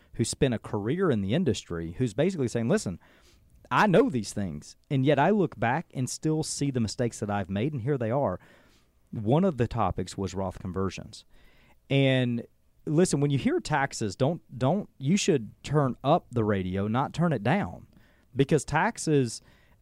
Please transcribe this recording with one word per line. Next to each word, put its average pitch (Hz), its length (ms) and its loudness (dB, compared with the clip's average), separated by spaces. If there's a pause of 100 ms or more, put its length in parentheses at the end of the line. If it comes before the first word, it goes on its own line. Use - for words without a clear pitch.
(140)
who 120 100 0
spent 127 300 0
a 104 60 -4
career 139 520 -2
in 110 100 2
the 95 120 0
industry, 92 640 -2
who's 123 160 -2
basically 147 340 0
saying, 117 220 -2
"Listen, 147 300 -2 (720)
I 160 180 4
know 214 220 6
these 120 220 -4
things, 85 460 -8 (120)
and 131 160 0
yet 139 140 4
I 156 120 4
look 196 280 0
back 123 340 0
and 127 160 -4
still 156 340 -2
see - 280 -4
the 127 80 -2
mistakes 113 400 -2
that 104 100 -4
I've 101 200 -2
made, 113 240 -2
and 123 80 -6
here 139 160 -2
they 113 140 -2
are." 120 280 0 (720)
One 127 320 2
of 165 140 0
the 117 100 2
topics 98 500 -2
was 95 160 -4
Roth 92 260 -4
conversions. - 640 -6 (640)
And 131 560 2 (400)
listen, 160 360 2
when 147 100 2
you 139 60 2
hear 302 220 0
taxes, 135 560 -2
don't, 156 260 0 (160)
don't, 147 400 0
you 143 180 2
should 135 360 2 (120)
turn 139 400 0
up 151 280 2
the 117 120 0
radio, 98 440 0
not 117 260 -2
turn 170 180 0
it 123 120 -2
down, 127 440 -2 (480)
because 135 300 2
taxes, 147 760 0 (400)